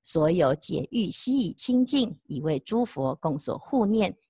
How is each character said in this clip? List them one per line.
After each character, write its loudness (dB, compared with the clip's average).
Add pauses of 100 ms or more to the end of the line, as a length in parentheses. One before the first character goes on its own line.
所 4
有 2
解 -2
欲 -2
悉 2
以 0
清 2
净， 0 (100)
以 -8
为 -2
诸 0
佛 -4
共 -4
所 -4
护 -2
念， 0 (140)